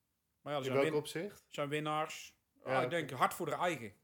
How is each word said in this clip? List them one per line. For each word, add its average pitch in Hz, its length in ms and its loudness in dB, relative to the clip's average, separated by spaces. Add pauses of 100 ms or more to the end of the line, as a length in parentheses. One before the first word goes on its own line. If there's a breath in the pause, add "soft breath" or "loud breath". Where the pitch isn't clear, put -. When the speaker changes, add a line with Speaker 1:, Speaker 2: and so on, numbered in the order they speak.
(400)
Speaker 1:
Maar 143 120 -6
ja, 147 60 0
Speaker 2:
In 131 60 -2
Speaker 1:
zijn 131 120 0
Speaker 2:
welk 143 120 6
Speaker 1:
win-, 151 100 2
Speaker 2:
opzicht? 160 500 -6
Speaker 1:
zijn 147 200 -4
winnaars. 151 640 -2 (180)
Speaker 2:
Ja, - 80 -20 (100)
Speaker 1:
Ah, 131 80 4
ik 127 80 4
Speaker 2:
oké. - 20 -4
Speaker 1:
denk 165 220 -2
hard 147 240 2
voor 175 120 -2
de 143 80 0
eigen. 139 500 -2